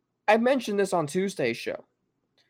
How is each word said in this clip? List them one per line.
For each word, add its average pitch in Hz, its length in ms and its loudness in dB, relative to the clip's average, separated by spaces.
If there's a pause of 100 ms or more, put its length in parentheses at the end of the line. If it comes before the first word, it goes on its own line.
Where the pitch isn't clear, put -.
(260)
I 214 100 6
mentioned 233 420 0
this 190 140 0
on 170 140 0
Tuesday's 175 500 -2
show. - 300 -10 (640)